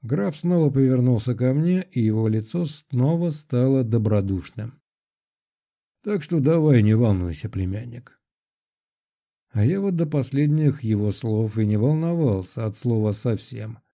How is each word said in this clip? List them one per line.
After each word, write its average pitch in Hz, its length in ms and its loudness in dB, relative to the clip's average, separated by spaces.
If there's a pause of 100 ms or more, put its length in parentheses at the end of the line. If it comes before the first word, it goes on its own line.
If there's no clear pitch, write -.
Граф 175 300 -2
снова 170 340 2
повернулся 127 640 2
ко 123 180 0
мне, 175 380 0
и 127 100 -4
его 110 280 2
лицо 110 380 -2
снова 156 640 -2
стало 135 520 0
добродушным. 104 960 -2 (1200)
«Так 202 180 -4
что 170 160 -2
давай, 151 440 4
не 107 120 6
волнуйся, 98 540 0
племянник». 107 720 -8 (1300)
А 104 140 0
я 180 160 0
вот 196 160 -2
до 165 100 0
последних 147 760 0
его 104 260 0
слов 107 480 -2
и 110 80 2
не 107 100 2
волновался 139 920 0
от 107 100 -6
слова 110 340 0
совсем. 110 680 -6 (140)